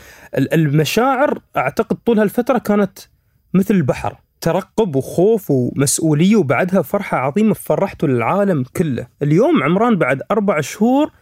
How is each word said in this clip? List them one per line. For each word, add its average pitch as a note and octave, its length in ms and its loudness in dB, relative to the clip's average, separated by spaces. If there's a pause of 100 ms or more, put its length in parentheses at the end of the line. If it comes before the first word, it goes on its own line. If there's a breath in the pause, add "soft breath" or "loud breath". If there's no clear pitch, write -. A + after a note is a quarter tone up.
(380 loud breath)
ال-، C3+ 160 -2
المشاعر G#3+ 840 0 (180)
أعتقد D3 380 -2
طول A#3 240 0
هالفترة A#3+ 380 0
كانت G3+ 420 -2 (540)
مثل F#3+ 200 2
البحر، C#3 440 -2 (240)
ترقب F3+ 540 -2
وخوف F#3 560 0
ومسؤولية، D3 840 2
وبعدها F3 460 2
فرحة G3 360 -4
عظيمة F3 360 0
فرحته - 540 -4
للعالم C#3+ 560 0 (140)
كله. D3+ 300 -2 (140)
اليوم F3+ 420 2
عمران G3+ 320 2
بعد C3+ 260 0 (100)
أربع G3 300 0
شهور B3+ 500 0 (100)